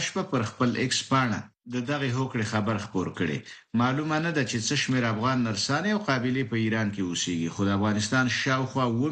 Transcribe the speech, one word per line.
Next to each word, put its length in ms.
شپه 160
پر 60
خپل 180
ایکس 260
پاڼه 320
د 20
دغې 280
هوکړې 360
خبر 320
خپور 220
کړی. 200
معلومه 380
نه 180
ده 120
چې 80
څه 160
شمېر 260
افغان 340
نرسانې 520
او 120
قابلې 440
په 120
ایران 300
کې 140
اوسېږي، 460
خو 120
د 120
افغانستان 480
شاوخوا 440
اووه 280